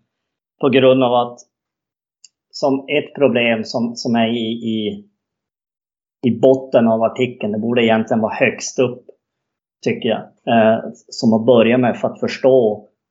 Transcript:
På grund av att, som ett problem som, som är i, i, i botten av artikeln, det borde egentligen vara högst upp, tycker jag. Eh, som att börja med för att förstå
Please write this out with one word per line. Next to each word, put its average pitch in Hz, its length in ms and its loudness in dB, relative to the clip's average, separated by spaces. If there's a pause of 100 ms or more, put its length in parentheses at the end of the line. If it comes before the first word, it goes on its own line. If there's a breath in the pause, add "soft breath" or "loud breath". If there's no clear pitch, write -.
(600)
På 147 80 0
grund 131 360 4
av 123 100 0
att, 120 240 -2 (1120)
som 135 380 -2
ett 147 260 -4
problem 117 500 0
som, 117 320 -6
som 120 180 -4
är 113 140 0
i, 113 240 -4
i, 110 520 -6 (1200)
i 117 40 2 (100)
botten 131 480 4
av 113 140 0
artikeln, 113 500 -4
det 110 60 -4
borde 117 260 0
egentligen 113 360 0
vara 107 140 -2
högst - 440 -4
upp, 123 260 -2 (800)
tycker 117 240 -4
jag. 104 140 -2 (320)
Eh, 110 260 4 (120)
som - 420 -2
att 113 120 -2
börja 117 320 4
med 117 180 0
för - 120 -4
att 113 120 -16
förstå 120 680 0 (220)